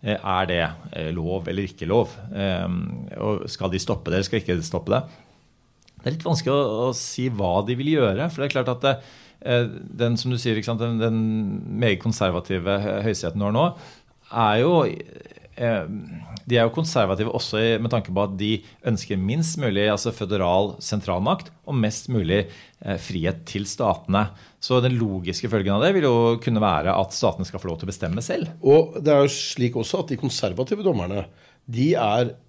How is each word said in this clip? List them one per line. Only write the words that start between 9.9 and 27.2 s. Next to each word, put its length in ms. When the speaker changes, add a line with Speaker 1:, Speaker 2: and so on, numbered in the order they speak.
Speaker 1:
den, 160
som 160
du 80
sier, 160
ikke 140
sant, 100
den, 200
den 200
meget 200
konservative 800
hø-, 240
høyesteretten 360
du 60
har 80
nå, 100
er 280
jo, 120
eh, 1000
de 140
er 60
jo 80
konservative 600
også 280
i, 100
med 120
tanke 200
på 120
at 120
de 140
ønsker 360
minst 400
mulig, 280
altså 240
føderal 640
sentralmakt, 720
og 120
mest 360
mulig, 340
eh, 160
frihet 480
til 200
statene. 580
Så 200
den 160
logiske 520
følgen 240
av 120
det 80
vil 120
jo 360
kunne 200
være 320
at 240
statene 320